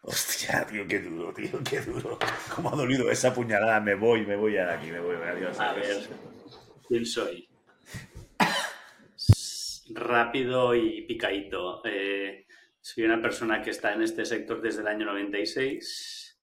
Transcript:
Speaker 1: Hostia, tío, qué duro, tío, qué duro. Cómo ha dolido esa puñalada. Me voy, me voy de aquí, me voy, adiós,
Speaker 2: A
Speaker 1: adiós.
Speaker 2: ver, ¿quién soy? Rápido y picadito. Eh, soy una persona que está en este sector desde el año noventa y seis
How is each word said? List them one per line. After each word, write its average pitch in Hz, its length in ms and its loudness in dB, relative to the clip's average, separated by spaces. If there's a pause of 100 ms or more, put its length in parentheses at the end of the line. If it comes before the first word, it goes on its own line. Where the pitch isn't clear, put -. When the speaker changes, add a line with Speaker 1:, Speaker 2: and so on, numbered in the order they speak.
Speaker 1:
Hostia, - 680 0
tío, 104 160 -6
qué 95 140 0
duro, 85 340 -6
tío, - 300 -6
qué - 160 -2
duro. 120 400 -6 (340)
Cómo - 200 -2
ha - 20 -2
dolido 127 340 2
esa - 240 4
puñalada. 113 460 4
Me 104 160 4
voy, 113 300 6
me 101 100 0
voy 107 160 4
de 98 180 2
aquí, 80 220 -4
me 85 80 -6
voy, 87 160 -2
adiós, 87 460 -4
Speaker 2:
A 107 100 2
Speaker 1:
adiós. 101 160 -2
Speaker 2:
ver, 101 300 -4 (720)
¿quién 117 160 2
soy? 98 420 -4 (2500)
Rápido 120 840 4
y 110 280 2
picadito. 98 840 -4
Eh, 98 600 -4 (360)
soy - 240 -2
una 113 160 4
persona 110 400 0
que - 80 -4
está 104 240 -2
en 113 80 0
este 110 240 0
sector 110 360 -4
desde 107 200 -2
el 107 60 -2
año 107 180 -2
noventa 101 340 -2
y - 60 0
seis - 760 -6 (240)